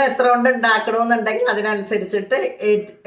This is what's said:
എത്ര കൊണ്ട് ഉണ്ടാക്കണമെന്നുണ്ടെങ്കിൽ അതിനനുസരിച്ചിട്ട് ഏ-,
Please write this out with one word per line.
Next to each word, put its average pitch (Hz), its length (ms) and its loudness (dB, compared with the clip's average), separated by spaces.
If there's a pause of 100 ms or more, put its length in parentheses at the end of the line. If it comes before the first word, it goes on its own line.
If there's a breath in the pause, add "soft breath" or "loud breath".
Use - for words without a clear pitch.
എത്ര 254 240 0
കൊണ്ട് 240 240 2
ഉണ്ടാക്കണമെന്നുണ്ടെങ്കിൽ 226 960 0
അതിനനുസരിച്ചിട്ട് 208 840 -2 (300)
ഏ-, 208 220 2 (180)